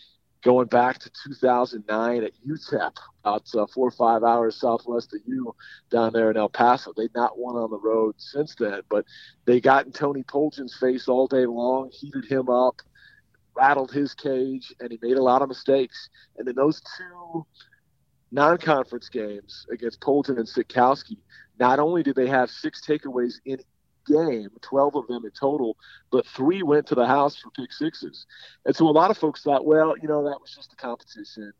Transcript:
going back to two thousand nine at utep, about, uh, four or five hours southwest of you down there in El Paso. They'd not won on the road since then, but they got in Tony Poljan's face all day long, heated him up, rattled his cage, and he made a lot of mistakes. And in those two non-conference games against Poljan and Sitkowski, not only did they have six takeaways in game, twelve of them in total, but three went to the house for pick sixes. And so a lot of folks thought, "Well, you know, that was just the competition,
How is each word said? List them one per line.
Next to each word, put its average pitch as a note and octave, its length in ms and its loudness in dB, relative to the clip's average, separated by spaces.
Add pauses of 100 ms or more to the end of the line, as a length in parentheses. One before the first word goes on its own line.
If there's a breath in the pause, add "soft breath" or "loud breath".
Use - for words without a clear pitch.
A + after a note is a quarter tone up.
(420 soft breath)
going B2 260 4
back B2 320 2
to - 120 -20 (120)
two C#3 120 -14
thousand B2 520 0
nine A2+ 360 -2
at - 80 -6 (120)
utep, C3 540 -6 (260)
about, G#2 300 -4
uh, G#2+ 140 0
four B2+ 200 -2
or A#2 40 -4
five A#2 320 2
hours A#2 360 2
southwest A#2+ 540 -4
of G#2+ 140 -10
you B2+ 280 -8 (360 loud breath)
down A2+ 200 2
there A2+ 200 2
in A2 60 0
El G#2 120 0
Paso. A#2+ 480 2
They'd A2+ 160 -4
not A#2+ 240 -2
won A#2+ 180 -8
on A2+ 140 -4
the G#2+ 80 -8
road A2 400 0
since - 380 -8
then, G2+ 340 -6
but G#2 160 -2 (400 loud breath)
they B2 160 4
got C3+ 240 4
in C3 60 -20
Tony C#3+ 320 -6
Poljan's C#3+ 520 -6
face B2+ 320 -2
all C3 200 2
day B2+ 180 2
long, B2+ 460 -2
heated C#3 340 -12
him B2+ 240 -2
up, B2 320 0 (760 soft breath)
rattled C3+ 360 2
his C#3+ 220 -2
cage, C3 680 -6
and A#2+ 100 -12
he A2+ 100 -14
made B2 160 0
a C3+ 60 2
lot B2+ 180 6
of C#3 60 -2
mistakes. C3+ 600 -2 (280 soft breath)
And B2 120 -10
in B2 60 -6
those D3 260 0 (160)
two F3 480 -14 (840 soft breath)
non-conference C#3+ 760 0
games G#2 640 -10
against A#2 300 -10
Poljan C#3 360 0
and A2+ 80 -2
Sitkowski, - 720 0 (400 soft breath)
not B2+ 220 4
only D#3+ 240 0
did C#3 120 -2
they B2+ 120 2
have B2+ 240 0
six - 340 -10
takeaways B2+ 500 -4 (100)
in C3 140 -8 (460)
game, C#3+ 440 0 (120)
twelve C#3 340 0
of A#2+ 120 -6
them A#2 180 -8
in G#2 60 -14
total, C#3 460 -2 (340 loud breath)
but B2+ 160 2
three E3+ 340 0
went D3 260 2
to D3+ 80 -2
the B2 120 4
house C#3 300 2
for - 140 -20
pick B2+ 200 -12
sixes. - 560 -10 (380 loud breath)
And - 100 2
so D#3+ 120 4
a D#3 40 6
lot E3 180 6
of - 80 0
folks - 240 -4
thought, C#3+ 240 0
"Well, D#3 340 4
you D#3 80 -10
know, D3+ 180 0
that C#3+ 140 -6
was - 140 -20
just - 160 -20
the - 60 -20
competition, A2 840 -14